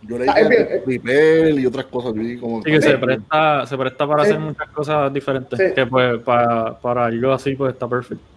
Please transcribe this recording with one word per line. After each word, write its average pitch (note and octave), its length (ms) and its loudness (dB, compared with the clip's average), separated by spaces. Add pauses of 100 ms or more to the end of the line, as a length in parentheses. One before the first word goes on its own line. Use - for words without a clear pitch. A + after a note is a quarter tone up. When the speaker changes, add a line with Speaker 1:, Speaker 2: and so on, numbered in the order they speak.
Speaker 1:
Yo A#2+ 120 -8
leí C3 100 0
Speaker 2:
Ah, D#3 120 4
es G#3+ 80 4
Speaker 1:
que A#3+ 80 4
Speaker 2:
bien, - 140 2
eh. - 140 -4
Speaker 1:
triple D3+ 680 2
y C3+ 140 0
otras C3 200 -4
cosas, B2 280 -6
yo G#2+ 80 -6
vi A#2+ 160 -6
como A#2 240 -6
Speaker 3:
Sí, D#3 80 -2
que D3+ 100 4
se D3 120 4
Speaker 1:
Sí. C3+ 60 4
Speaker 3:
presta, C3 680 0
se C3+ 120 -8
presta C3 280 -4
para D3 180 2
Speaker 2:
Sí. - 60 4
Speaker 3:
hacer D#3 100 0
muchas D#3 300 -8
cosas D3 420 -2
diferentes, C3 460 -4
Speaker 2:
Sí. F#3+ 160 2
Speaker 3:
que C3 120 2
pues B2 340 2
para, A#2 580 0
para A#2+ 280 -2
algo A#2 260 0
así C3+ 220 -2
pues C3 200 -4
está B2+ 140 -8
perfecto. B2 360 -6 (120)